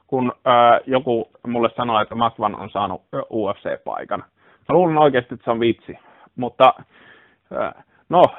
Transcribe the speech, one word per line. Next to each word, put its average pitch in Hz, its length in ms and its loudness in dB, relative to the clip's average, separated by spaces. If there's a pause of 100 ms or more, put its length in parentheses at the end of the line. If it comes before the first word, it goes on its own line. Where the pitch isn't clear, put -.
kun, 123 260 -4 (140)
äh, 120 400 6
joku 127 440 -2 (160)
mulle 120 300 -2
sanoi, 117 260 -2
että 110 120 -8
Makwan 113 460 -4
on 98 100 -14
saanut, 95 320 -8 (120)
äh, 113 60 -6 (100)
U 101 240 -4
F - 20 -12
C-paikan. - 680 -10 (440)
Mä 143 60 0
luulin 165 240 2
oikeesti, 131 360 2
että 117 100 -16
se 123 60 -2
on 113 100 -2
vitsi, - 380 -4 (380)
mutta, 127 380 2 (800)
äh, - 180 -6 (340)
no, 170 140 4 (160)